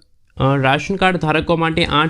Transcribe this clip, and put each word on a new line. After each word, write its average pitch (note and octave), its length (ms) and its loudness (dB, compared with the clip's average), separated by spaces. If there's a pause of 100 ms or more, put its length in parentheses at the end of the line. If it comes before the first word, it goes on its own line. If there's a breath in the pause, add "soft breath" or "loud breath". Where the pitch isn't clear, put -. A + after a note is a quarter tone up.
(380)
અ, C3+ 180 2
રાશન C#3 400 0
કાર્ડ F#3 220 0
ધારકો D#3 380 0
માટે E3 300 0
આઠ D3+ 240 0